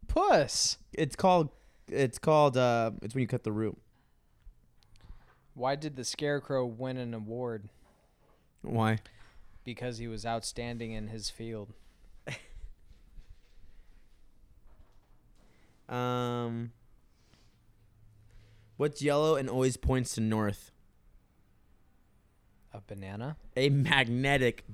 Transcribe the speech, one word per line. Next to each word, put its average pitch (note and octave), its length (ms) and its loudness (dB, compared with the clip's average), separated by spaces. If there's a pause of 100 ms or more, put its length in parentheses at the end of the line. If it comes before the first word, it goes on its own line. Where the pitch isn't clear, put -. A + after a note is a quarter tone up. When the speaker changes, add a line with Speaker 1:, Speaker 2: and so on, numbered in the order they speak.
Speaker 1:
puss. D4 720 4 (160)
Speaker 2:
It's D3+ 220 -2
called, F3+ 340 4 (380)
it's C3 320 0
called, D3 380 6
uh, A#2 340 4 (100)
it's A2+ 140 -8
when C3+ 60 0
you A#2 60 0
cut B2 160 -4
the A2 80 -4
root. G#2+ 260 -2 (1800)
Speaker 1:
Why C3 220 -2
did D3+ 200 -6
the B2+ 80 -8
Scarecrow C#3 640 -2
win B2+ 320 -6
an A#2+ 160 -6
award? A2+ 560 -8 (920)
Speaker 2:
Why? A2 380 2 (640)
Speaker 1:
Because B2 360 -8
he A#2 80 -8
was A2 180 -8
outstanding A#2 680 -6
in G#2+ 160 -6
his G#2+ 220 -8
field. A2 440 -10 (540)
Speaker 2:
<laughs> C#3 60 -8 (3500)
Um, A#2+ 840 -2 (2000)
what's D3 240 -2
yellow D3 340 4
and C3+ 140 -2
always B2+ 280 2
points B2+ 380 0
to A2+ 60 -2
north? G#2+ 500 0 (2000)
Speaker 1:
A G2+ 80 -14
banana? G2+ 560 -10 (180)
Speaker 2:
A C3+ 140 4
magnetic C3+ 920 4 (100)